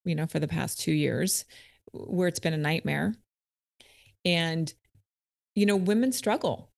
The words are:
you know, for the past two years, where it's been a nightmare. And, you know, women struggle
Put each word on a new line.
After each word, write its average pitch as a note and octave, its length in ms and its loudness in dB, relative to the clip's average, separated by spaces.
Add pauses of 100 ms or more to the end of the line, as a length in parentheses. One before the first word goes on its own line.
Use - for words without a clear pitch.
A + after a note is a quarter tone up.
you E3+ 100 0
know, D#3 120 0
for D3 120 -2
the D3+ 80 0
past - 320 -4
two D#3+ 140 0
years, D3 500 0 (480)
where F3+ 380 -2
it's E3+ 100 -4
been D#3+ 140 -2
a D#3 40 -2
nightmare. D3+ 560 0 (1120)
And, E3 500 0 (800)
you G3+ 100 4
know, G3+ 100 4
women G#3+ 380 2
struggle - 640 -2